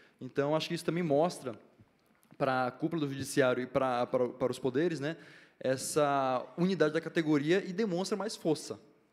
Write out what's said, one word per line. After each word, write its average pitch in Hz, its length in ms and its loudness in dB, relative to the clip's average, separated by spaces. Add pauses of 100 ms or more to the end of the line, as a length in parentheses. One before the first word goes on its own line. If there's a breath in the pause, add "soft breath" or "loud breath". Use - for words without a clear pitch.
(220 loud breath)
Então, 139 340 0
acho 160 120 -2
que 170 80 -4
isso 165 100 -8
também 165 160 0
mostra 147 580 0 (800)
pra 131 320 2
cúpula 156 380 -2
do 139 40 -4
judiciário 131 520 2
e - 20 -4
pra, 127 400 0
pra, 123 220 2
para 123 240 -2
os - 80 -8
poderes, 147 400 0
né, 151 180 -4 (420 loud breath)
essa 135 840 0 (120)
unidade 170 360 2
da 160 80 0
categoria 156 640 2
e 185 80 -8
demonstra 185 420 -2
mais 202 200 -6
força, - 440 -2 (340)